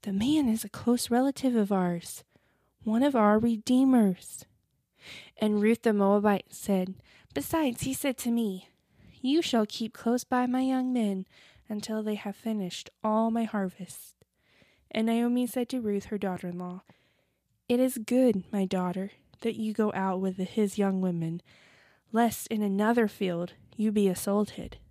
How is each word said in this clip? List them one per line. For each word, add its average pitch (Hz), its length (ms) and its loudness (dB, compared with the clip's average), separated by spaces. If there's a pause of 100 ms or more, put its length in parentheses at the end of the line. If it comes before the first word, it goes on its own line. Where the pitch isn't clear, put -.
"The 202 100 -4
man 269 340 2
is 220 160 0
a 202 60 -10
close - 400 0
relative 254 460 2
of 208 160 2
ours, 180 520 -2 (600)
one 220 180 0
of 277 140 2
our 214 240 6
redeemers." 233 1040 2 (920)
And 208 240 0
Ruth 220 200 4
the 226 120 2
Moabite 202 600 2
said, 190 400 -2 (400)
"Besides, 285 500 -2
he 262 100 -2
said 269 260 -4
to 233 120 -2
me, 214 380 -4 (520)
'You 285 200 2
shall 226 240 2
keep - 280 -8
close 240 300 -2
by 247 240 0
my 254 140 0
young 262 320 0
men 202 340 -2 (400)
until 220 340 -6
they 214 140 -2
have 202 200 -8
finished 208 540 -6 (140)
all 220 260 2
my 226 140 0
harvest.'" 190 720 -6 (760)
And 220 160 0
Naomi 240 400 2
said 240 240 -4
to 254 120 -4
Ruth, 202 240 -2
her 214 120 -6
daughter-in-law, 180 640 -6 (840)
"It 240 120 2
is 254 200 2
good, 240 520 2
my 196 140 0
daughter, 185 460 -4 (300)
that 226 140 -4
you 220 180 -4
go 208 200 0
out 190 280 -2
with 190 160 -2
his 202 420 -2
young 190 220 2
women, 170 400 -2 (680)
lest 226 360 0
in 214 160 -2
another 214 440 2
field 180 460 -4 (220)
you 220 160 0
be 208 160 4
assaulted." 202 680 -2 (140)